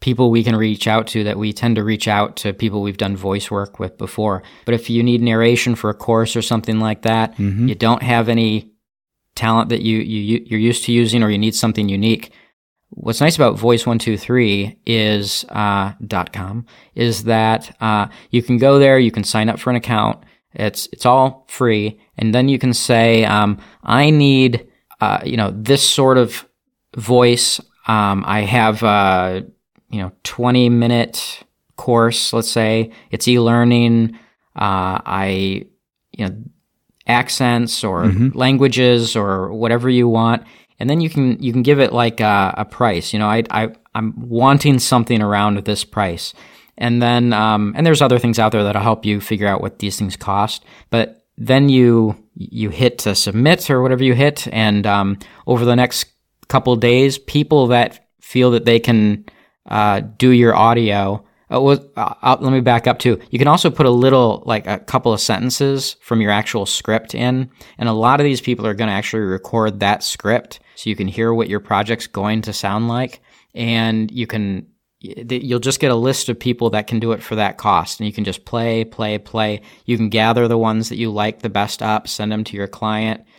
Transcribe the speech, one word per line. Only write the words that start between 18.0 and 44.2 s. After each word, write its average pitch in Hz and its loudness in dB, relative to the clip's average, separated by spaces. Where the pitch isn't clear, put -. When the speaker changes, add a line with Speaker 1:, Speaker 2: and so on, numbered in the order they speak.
Speaker 1:
you 120 0
can 123 0
go 139 6
there, 135 6
you 120 4
can 104 -4
sign 110 -2
up - -4
for 127 -4
an 123 0
account. 110 -2
It's, - -6
it's - -6
all 131 2
free. 107 -2
And 110 0
then 127 2
you 135 2
can 127 0
say, 117 4
um, 104 0
"I 143 2
need, 135 4
uh, 104 0
you - -6
know, 104 -2
this 123 0
sort 131 4
of - -2
voice. 120 2
Um, 101 0
I 104 0
have 110 2
a, 95 2
you 104 -8
know, 95 -10
twenty 123 2
minute 117 0
course, 117 0
let's 113 -2
say. 113 0
It's - -6
e-learning. 120 2
Uh, 95 -2
I, 98 -4
you 104 -6
know, 95 -10
accents 120 0
or 92 -2
Speaker 2:
Mm-hmm. 113 0
Speaker 1:
languages 127 2
or 98 -2
whatever 117 0
you 123 4
want." 113 2
And 127 -2
then 165 2
you 160 0
can, 131 0
you 123 -4
can 123 0
give 143 4
it, 135 2
like, 117 0
a, 101 2
a 104 -6
price. 101 -2
You 107 -2
know, 107 0
I, 113 0
I, 110 -2
I'm 110 -4
wanting 127 2